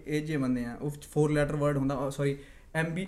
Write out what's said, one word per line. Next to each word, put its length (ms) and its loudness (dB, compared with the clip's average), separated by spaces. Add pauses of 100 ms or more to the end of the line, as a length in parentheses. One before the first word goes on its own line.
ਇਹ 140 0
ਜਿਹੇ 160 -2
ਬੰਦੇ 280 0
ਆ। 160 -6
ਉਹ 80 -2
ਫੋਰ 420 2
ਲੈਟਰ 240 2
ਵਰਡ 220 2
ਹੁੰਦਾ, 280 0
ਅਹ, 40 -2
ਸੌਰੀ, 280 0 (380)
ਐਮ 100 2
ਬੀ, 220 -4